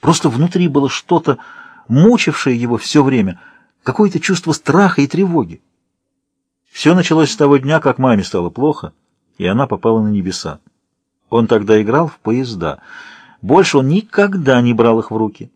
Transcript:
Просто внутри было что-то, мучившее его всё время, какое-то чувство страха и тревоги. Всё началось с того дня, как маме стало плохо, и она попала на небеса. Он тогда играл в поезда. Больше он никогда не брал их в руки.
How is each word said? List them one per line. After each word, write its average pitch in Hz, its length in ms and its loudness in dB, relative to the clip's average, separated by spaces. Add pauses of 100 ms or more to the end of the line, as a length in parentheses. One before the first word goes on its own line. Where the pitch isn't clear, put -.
Просто 156 280 0
внутри 175 380 0
было 139 220 0
что-то, 165 480 -2 (500)
мучившее 143 720 2
его 120 180 -4
всё 147 260 0
время, 113 360 -2 (440)
какое-то 190 360 0
чувство 175 320 -4
страха 165 520 0
и 143 40 0
тревоги. 156 540 -2 (1080)
Всё 160 240 2
началось 160 360 2
с - 40 -10
того 143 220 4
дня, 143 220 0
как 135 200 -2
маме 120 240 2
стало 87 260 -4
плохо, 131 440 -4 (440)
и 92 80 -6
она 117 220 0
попала 113 340 0
на 107 80 -2
небеса. 92 500 -6 (720)
Он 117 160 0
тогда 107 340 2
играл 127 280 -2
в - 100 -14
поезда. 110 640 -6 (600)
Больше 151 340 2
он 131 120 0
никогда 185 720 0
не 120 120 2
брал 113 260 2
их - 120 -8
в 110 60 -8
руки. 110 380 -6